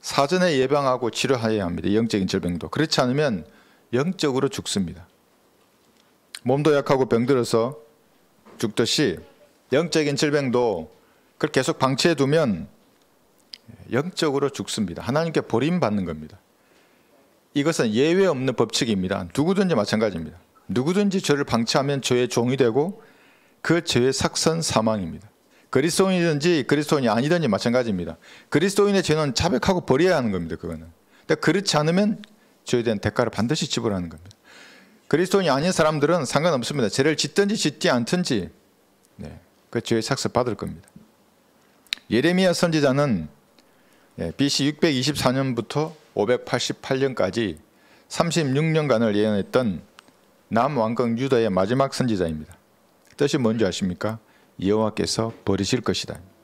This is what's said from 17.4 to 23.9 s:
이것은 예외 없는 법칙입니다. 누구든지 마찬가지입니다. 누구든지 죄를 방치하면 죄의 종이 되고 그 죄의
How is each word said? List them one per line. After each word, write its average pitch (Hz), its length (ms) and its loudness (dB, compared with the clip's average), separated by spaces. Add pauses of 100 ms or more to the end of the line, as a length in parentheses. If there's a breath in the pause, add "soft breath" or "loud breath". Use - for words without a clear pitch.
이것은 143 400 0
예외 170 320 4
없는 131 280 0
법칙입니다. 98 840 -2
누구든지 180 380 0
마찬가지입니다. 101 640 -2 (300)
누구든지 185 540 0
죄를 143 220 2
방치하면 135 580 0
죄의 123 260 2
종이 123 280 0
되고 135 460 0 (600 soft breath)
그 165 200 2
죄의 131 300 2